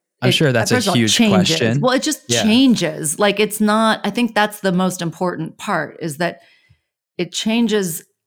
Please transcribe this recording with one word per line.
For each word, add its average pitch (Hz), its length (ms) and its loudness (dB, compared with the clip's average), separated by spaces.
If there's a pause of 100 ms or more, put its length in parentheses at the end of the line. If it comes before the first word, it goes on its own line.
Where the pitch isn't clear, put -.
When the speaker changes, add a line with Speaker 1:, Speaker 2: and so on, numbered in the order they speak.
(220)
Speaker 1:
I'm 127 80 2
Speaker 2:
it, 120 40 4
Speaker 1:
sure 147 180 2
that's 113 200 0
a 233 40 4
Speaker 2:
first 220 120 0
of 185 40 2
all, - 60 0
Speaker 1:
huge 110 180 2
Speaker 2:
changes. 190 420 4
Speaker 1:
question. 123 240 0
Speaker 2:
Well, 254 120 2
it 262 100 0
just 302 240 -6
Speaker 1:
Yeah. 233 160 0
Speaker 2:
changes. 196 760 2
Like, 202 200 2
it's 208 200 -2
not, 220 440 0
I 202 80 -4
think 233 240 -2
that's 214 240 0
the 190 120 0
most 180 300 -2
important 165 560 -6
part, 170 420 -6
is 151 180 -8
that 175 240 -6 (760)
it 170 140 -6
changes 214 720 -2 (240)